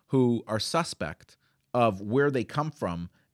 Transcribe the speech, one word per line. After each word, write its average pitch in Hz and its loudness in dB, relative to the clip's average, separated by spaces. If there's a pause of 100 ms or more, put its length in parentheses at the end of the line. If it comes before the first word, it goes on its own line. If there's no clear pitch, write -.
who 123 4
are 110 -2
suspect - -6 (360)
of 113 2
where 135 2
they 120 0
come 151 -4
from 87 -6 (240)